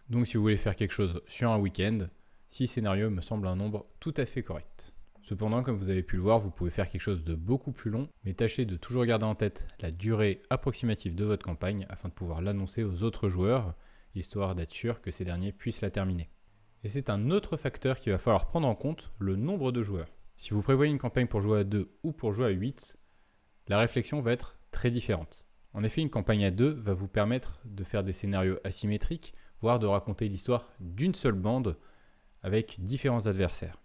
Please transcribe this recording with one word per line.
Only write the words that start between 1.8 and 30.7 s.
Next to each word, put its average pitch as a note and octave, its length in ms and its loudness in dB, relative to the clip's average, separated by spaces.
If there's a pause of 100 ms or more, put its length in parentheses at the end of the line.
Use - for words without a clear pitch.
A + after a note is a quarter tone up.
six B2+ 180 0
scénarios G#2+ 420 2
me F#2 120 -2
semble G#2 260 -2
un F#2 80 0
nombre G#2 300 -2 (160)
tout D#3+ 160 -4
à C3+ 80 0
fait - 180 -4
correct. - 500 -10 (280)
Cependant, G#2+ 420 0
comme B2 140 0
vous G2 120 -2
avez F#2 140 2
pu F#2+ 140 0
le F2+ 40 0
voir, G#2+ 160 6
vous G2+ 140 -2
pouvez F2 180 -2
faire F2+ 200 -2
quelque F2+ 100 -6
chose F#2 240 -2
de E2 100 -2
beaucoup G#2+ 380 -2
plus - 180 -8
long, A#2+ 200 -2 (160)
mais F#2+ 80 -4
tâchez A2+ 320 0
de F#2+ 100 -2
toujours B2 300 0
garder A2+ 180 4
en A2 120 0
tête - 340 -2 (100)
la E2 100 -6
durée G#2 600 2
approximative A2+ 680 -2
de G2 80 0
votre G#2+ 220 0
campagne F#2+ 420 -2
afin - 220 -10
de - 40 -10
pouvoir E2 280 -4
l'annoncer G2+ 420 -2
aux F#2 200 -2
autres A2+ 260 0
joueurs, F#2+ 440 2 (420)
histoire F#2+ 380 -4
d'être E2+ 180 -4
sûr A#2 280 -4
que - 120 -8
ces - 120 -8
derniers F2+ 300 -4
puissent - 260 -6
la G2+ 120 -4
terminer. F#2 380 -2 (540)
Et G#2+ 60 -6
c'est C3 200 -4
un G#2+ 220 0
autre G3 240 0
facteur C3 460 -2
qu'il G#2+ 100 0
va F#2+ 60 4
falloir G2+ 300 4
prendre D#3+ 200 2
en A2+ 80 2
compte, - 420 -6
le F#2+ 200 0
nombre C#3 340 0
de A#2+ 100 -2
joueurs. F#2+ 300 -4 (240)
Si - 180 -6
vous G#2 80 2
prévoyez C#3 300 4
une C#3+ 80 0
campagne B2 280 2
pour G#2+ 120 0
jouer G#2 200 4
à G2+ 40 4
deux G2+ 400 0
ou D#3+ 80 -2
pour A2 220 -2
jouer A#2+ 140 2
à - 20 4
huit, G2+ 480 -4 (720)
la G2+ 100 4
réflexion A#2 400 2
va A#2 140 2
être - 260 -4 (120)
très - 200 2
différente. G#2 540 -2 (280)
En G#2 120 -2
effet, A2 160 0
une D3+ 80 0
campagne G#2+ 340 2
à F#2+ 80 6
deux A#2+ 200 4
va G#2+ 220 -2
vous F#2+ 140 -2
permettre A2 560 0
de G2+ 220 -10
faire G2+ 180 0
des F#2+ 80 0
scénarios F#2+ 540 0
asymétriques, G#2 680 -2 (280)
voire A#2 180 4
de A2 80 4
raconter G2+ 400 2
l'histoire A#2 420 -2 (120)